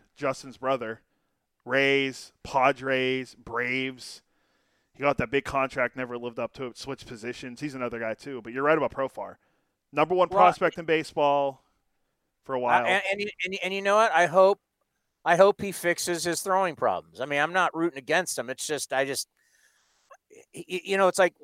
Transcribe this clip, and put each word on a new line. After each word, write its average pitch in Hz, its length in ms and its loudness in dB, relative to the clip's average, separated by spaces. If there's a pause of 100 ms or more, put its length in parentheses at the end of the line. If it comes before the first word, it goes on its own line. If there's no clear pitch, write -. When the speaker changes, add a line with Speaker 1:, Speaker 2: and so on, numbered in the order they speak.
(160)
Speaker 1:
Justin's 135 420 -8
brother. 120 420 -4 (640)
Rays, 135 680 0 (100)
Padres, 131 920 0
Braves. 123 840 -6 (720)
He - 100 -12
got 143 160 2
that 123 120 -4
big 139 140 0
contract, 135 520 -2
never 123 220 -8
lived 120 200 -10
up 117 160 -6
to 135 120 -10
it, 117 100 -14
switched - 300 -12
positions. 120 540 -12
He's 147 140 -8
another 120 260 -6
guy, 110 140 -4
too. 131 280 -12
But 117 100 -14
you're 135 120 -4
right 151 120 4
about 139 160 0
Profar. 110 440 -8 (540)
Number 160 240 2
one 180 140 4
Speaker 2:
Well, 185 120 0
Speaker 1:
prospect 175 380 4
in 170 60 -10
baseball 143 800 0 (840)
for 135 120 -6
a - 20 -2
Speaker 2:
I, 123 40 -2
Speaker 1:
while. 120 240 2
Speaker 2:
and, 190 240 2
and, 208 200 -4 (140)
and, 190 180 -6
and 185 120 -4
you 196 80 -4
know 202 140 2
what? 220 160 4
I 170 140 4
hope, 190 320 4 (680)
I 165 120 4
hope 196 240 6
he 202 100 -6
fixes 175 540 -2
his 170 160 -2
throwing 185 360 0
problems. 90 440 -2
I 131 60 -4
mean, 147 140 0
I'm 160 120 0
not 175 240 0
rooting 165 220 -2
against 151 400 -2
him. 120 100 -6
It's - 180 -8
just, 147 260 -4
I 135 120 2
just, 135 240 -6 (1300)
y-, 170 140 -16
y-, 185 140 -6
you 196 140 -2
know, 196 120 4
it's 180 100 2
like 180 260 4